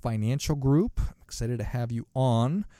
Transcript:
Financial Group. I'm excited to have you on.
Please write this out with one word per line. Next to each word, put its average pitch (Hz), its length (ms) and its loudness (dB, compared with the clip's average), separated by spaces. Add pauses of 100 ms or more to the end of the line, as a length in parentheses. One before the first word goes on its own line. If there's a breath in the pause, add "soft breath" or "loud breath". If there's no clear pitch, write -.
Financial 117 540 0
Group. 143 420 2
I'm - 240 -2
excited 117 360 -6
to 110 60 -4
have 120 280 -4
you 117 200 -6
on. 131 520 2 (160 soft breath)